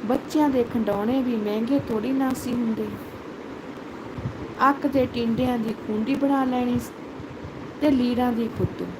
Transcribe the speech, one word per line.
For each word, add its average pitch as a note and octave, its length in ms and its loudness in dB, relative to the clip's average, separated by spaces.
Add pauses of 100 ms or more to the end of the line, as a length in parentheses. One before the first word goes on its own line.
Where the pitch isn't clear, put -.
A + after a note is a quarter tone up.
ਬੱਚਿਆਂ C#4+ 440 2
ਦੇ B3+ 140 4
ਖਿਡੌਣੇ A3 580 2
ਵੀ A#3+ 140 0
ਮਹਿੰਗੇ A3 440 2
ਥੋੜ੍ਹੀ A3+ 320 0
ਨਾ C4+ 220 2
ਸੀ B3 200 -4
ਹੁੰਦੇ। A3+ 320 0 (1800)
ਅੱਕ C#4+ 180 2
ਦੇ C4 260 4
ਟਿੰਡਿਆਂ A#3+ 460 2
ਦੀ A3 140 -2 (140)
ਖੂੰਡੀ A3 280 0
ਬਣਾ C#4 280 4
ਲੈਣੀ B3 360 2 (1000)
ਤੇ D4 100 6
ਲੀਰਾਂ B3 400 4
ਦੀ A3+ 260 0
ਖੁੱਦੋ F3+ 280 -2 (140)